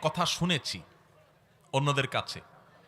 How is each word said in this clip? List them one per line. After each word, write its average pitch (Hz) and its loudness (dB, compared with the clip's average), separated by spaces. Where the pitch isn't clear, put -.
কথা 165 2
শুনেছি 165 0
অন্যদের 135 2
কাছে, - -4